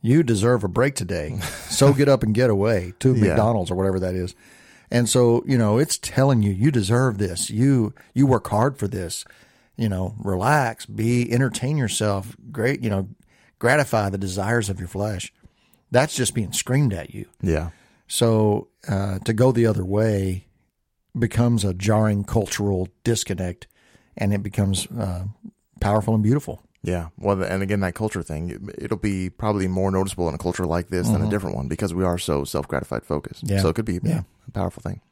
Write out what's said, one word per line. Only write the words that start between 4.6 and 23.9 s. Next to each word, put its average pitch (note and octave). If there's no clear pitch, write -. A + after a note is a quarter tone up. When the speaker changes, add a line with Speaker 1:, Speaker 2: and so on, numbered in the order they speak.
Speaker 1:
And A#2+
so, A#2+
you C3
know, A2
it's D#3
telling C3
you, G2+
"You G#2+
deserve A#2
this. F2+
You, A#2
you C3+
work B2+
hard A#2+
for G2+
this. F2+
You A2
know, F#2+
relax, A#2
be, A#2
entertain C3
yourself, G#2
great, A#2+
you A2
know, G2
gratify A#2
the G2
desires G2
of F#2
your F2
flesh." G2+
That's C3+
just B2
being G2+
screamed C3
at E2
you. -
Speaker 2:
Yeah. E2
Speaker 1:
So, G#2+
uh, G2
to -
go B2+
the A#2
other G#2
way G2
becomes A#2
a F#2+
jarring G#2
cultural G2
disconnect, F#2